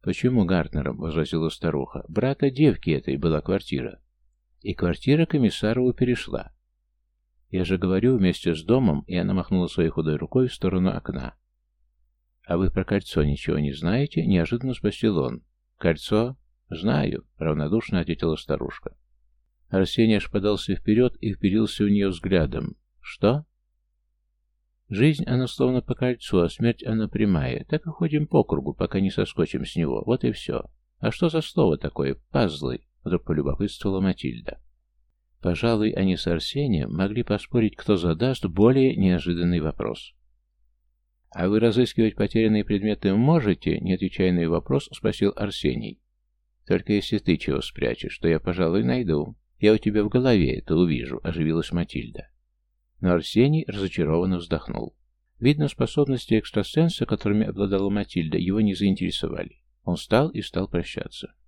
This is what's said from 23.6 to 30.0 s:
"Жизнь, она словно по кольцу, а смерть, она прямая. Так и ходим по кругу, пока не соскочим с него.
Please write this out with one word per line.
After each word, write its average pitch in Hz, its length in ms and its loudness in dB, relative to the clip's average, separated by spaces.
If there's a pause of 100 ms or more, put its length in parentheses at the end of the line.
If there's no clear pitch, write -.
"Жизнь, 139 360 2
она 127 220 0
словно 127 340 0
по - 140 -6
кольцу, 120 460 0
а 85 80 2
смерть, - 340 -2
она 110 240 -2
прямая. 107 580 0
Так - 200 -4
и 160 60 -8
ходим 151 340 0
по 127 180 2
кругу, 71 300 -2
пока 98 260 -2
не 95 120 2
соскочим 80 540 -2
с - 100 -14
него. 69 300 -2